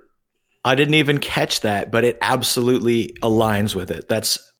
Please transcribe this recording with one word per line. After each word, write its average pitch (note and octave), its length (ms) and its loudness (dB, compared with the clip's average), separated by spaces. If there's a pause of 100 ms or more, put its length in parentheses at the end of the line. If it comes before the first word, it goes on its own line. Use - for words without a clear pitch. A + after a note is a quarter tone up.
(640)
I B2+ 100 4
didn't D3 200 2
even D3 240 4
catch - 420 -4
that, G#2 280 -2
but A2+ 140 2
it A#2+ 180 0
absolutely A#2+ 1000 0
aligns A2 520 0
with F2+ 160 -6
it. D#2 180 -10
That's A2 280 -2 (220)